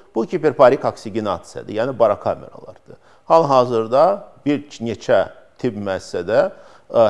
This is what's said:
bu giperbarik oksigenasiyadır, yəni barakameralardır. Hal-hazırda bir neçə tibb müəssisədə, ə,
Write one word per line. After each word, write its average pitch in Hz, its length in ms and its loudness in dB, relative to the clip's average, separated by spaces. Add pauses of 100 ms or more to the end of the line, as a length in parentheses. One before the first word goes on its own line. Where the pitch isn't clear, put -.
(160)
bu 226 100 -4
giperbarik 143 600 2
oksigenasiyadır, 104 880 -8
yəni 117 260 -6
barakameralardır. - 1000 -4 (320)
Hal-hazırda 127 720 2 (420)
bir 139 200 -2 (180)
neçə 110 380 0 (360)
tibb 113 220 -6
müəssisədə, 98 600 -4 (480)
ə, 113 200 2